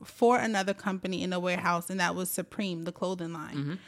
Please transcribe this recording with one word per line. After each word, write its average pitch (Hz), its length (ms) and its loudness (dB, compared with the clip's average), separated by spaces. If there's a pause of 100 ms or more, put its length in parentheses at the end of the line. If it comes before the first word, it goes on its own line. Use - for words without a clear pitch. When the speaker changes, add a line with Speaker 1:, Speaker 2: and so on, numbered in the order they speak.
Speaker 1:
for 240 360 6
another 202 340 2
company 185 500 -2
in 185 100 0
a 180 60 0
warehouse, 175 500 2
and 190 100 -2
that 175 160 2
was 180 140 -2
Supreme, 180 540 -4
the 175 100 -4
clothing 180 400 -4
line. 151 220 -8
Speaker 2:
Mm-hmm. 143 180 -2 (140)